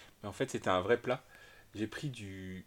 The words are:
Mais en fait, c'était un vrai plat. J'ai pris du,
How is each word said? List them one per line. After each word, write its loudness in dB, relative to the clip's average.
Mais -6
en -6
fait, 0
c'était -2
un 6
vrai 6
plat. -2
J'ai -2
pris -6
du, -8